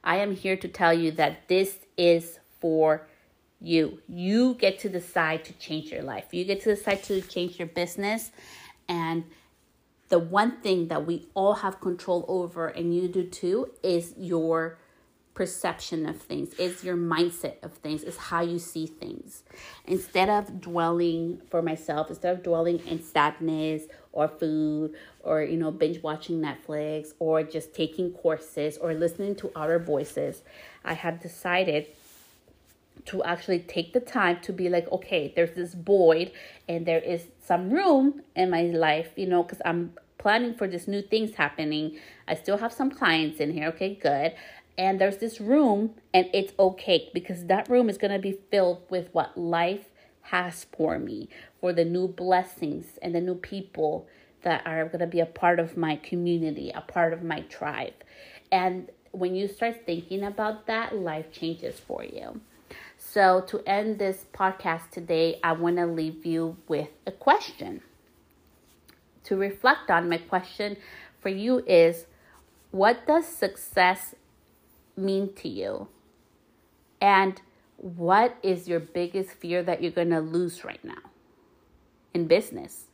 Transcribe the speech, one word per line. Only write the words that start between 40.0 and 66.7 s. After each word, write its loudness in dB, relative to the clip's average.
planning 2
for -4
this -6
new -2
things -2
happening. -2
I -2
still -2
have -4
some -2
clients 0
in 0
here. -2
Okay, -4
good. 0
And 6
there's 4
this -6
room, 6
and 6
it's 0
okay 4
because -6
that 2
room 6
is -2
gonna 0
be -2
filled 4
with -2
what 0
life 0
has -4
for -2
me, -8
for 0
the 4
new 0
blessings -2
and -6
the 0
new -2
people -6
that -2
are -2
gonna -4
be -2
a 2
part 2
of -2
my 0
community, -2
a -10
part 0
of -8
my -6
tribe. -10
And 0
when -2
you -2
start -4
thinking -4
about -4
that, -4
life -6
changes -8
for -10
you. -14
So 6
to -6
end 0
this -4
podcast -2
today, 0
I 2
wanna 2
leave -4
you -2
with -2